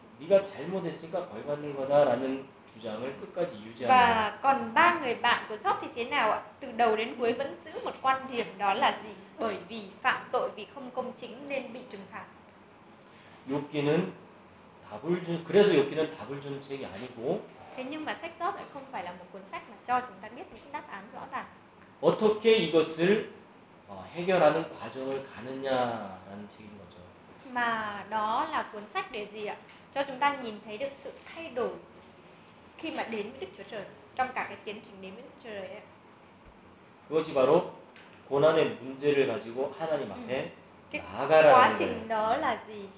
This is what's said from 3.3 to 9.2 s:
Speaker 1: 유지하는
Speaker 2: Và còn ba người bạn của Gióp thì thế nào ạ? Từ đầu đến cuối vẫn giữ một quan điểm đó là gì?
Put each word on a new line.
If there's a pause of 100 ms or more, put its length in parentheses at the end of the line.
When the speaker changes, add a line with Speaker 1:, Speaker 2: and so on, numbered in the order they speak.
Speaker 1:
유지하는
Speaker 2:
Và
còn
ba
người
bạn
của
Gióp
thì
thế
nào
ạ? (180)
Từ
đầu
đến
cuối
vẫn (100)
giữ (120)
một
quan (100)
điểm (120)
đó
là
gì? (300)